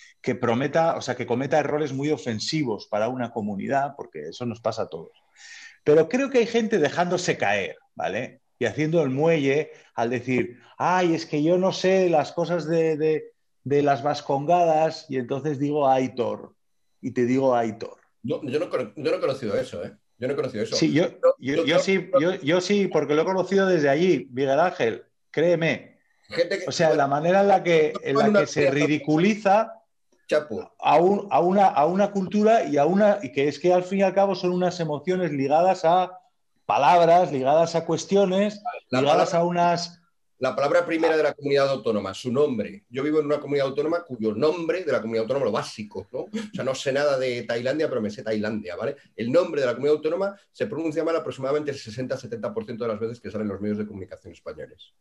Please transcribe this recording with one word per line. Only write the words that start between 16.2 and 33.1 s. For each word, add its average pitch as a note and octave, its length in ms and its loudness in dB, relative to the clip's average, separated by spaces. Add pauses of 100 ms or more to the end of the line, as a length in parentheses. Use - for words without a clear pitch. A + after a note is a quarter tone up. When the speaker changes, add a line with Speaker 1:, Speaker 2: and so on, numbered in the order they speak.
Speaker 1:
y B2+ 100 -8
te B2 140 0
digo B2+ 300 4
Aitor. A#2 420 -4 (240)
Speaker 2:
No, C#3+ 220 -6
yo C#3 160 -4
no E3+ 100 -4
cono-, A2+ 260 -6
yo D3+ 160 -4
no F#3 60 0
he - 20 -12
conocido C3 380 -4
eso, F2+ 260 -6
¿eh? - 140 -14 (220)
Yo B2 80 -4
no C#3+ 60 -4
he - 20 -6
conocido A2 280 -4
eso. - 120 -4
Speaker 1:
Sí, D3+ 180 2
yo, D#3+ 160 4
Speaker 2:
Yo, - 80 -14 (220)
Speaker 1:
yo, C#3 160 -2
Speaker 2:
yo, - 0 -
Speaker 1:
yo E3 100 0
Speaker 2:
yo E3+ 140 4
Speaker 1:
sí, F#3+ 300 2 (100)
yo, F3 160 2
yo E3 260 0
sí, G3 280 2
porque D3 260 0
lo D#3 60 4
he D#3+ 40 0
conocido F#3+ 400 2
desde E3+ 240 4
allí, D#3 440 2
Miguel C3+ 260 2
Ángel, C#3 460 0 (260)
créeme. D#3+ 680 0 (300)
Speaker 2:
Gente E3+ 320 -2
que, F#3 80 -10
Speaker 1:
O C3+ 60 -6
sea, D#3+ 160 2
Speaker 2:
bueno, D#3 140 4
Speaker 1:
la C#3 40 2
manera D#3+ 340 2
en G3+ 60 4
la - 160 4
que, D#3+ 300 2 (100)
en C#3 140 -2
la G#3+ 80 4
Speaker 2:
Bueno, G#3 160 4
Speaker 1:
que - 60 0
se - 120 -4
Speaker 2:
mira, C#3 140 2
Speaker 1:
ridiculiza E3+ 1080 2 (460)
Speaker 2:
Chapo. D3 500 -4
Speaker 1:
a C#3+ 200 4
un, F#3+ 340 2
a C3+ 80 4
una, F#3+ 280 4
a C#3+ 180 2
una G3 260 2
cultura G#3 540 2
y D3 120 -2
a C#3+ 80 6
una, G3+ 380 4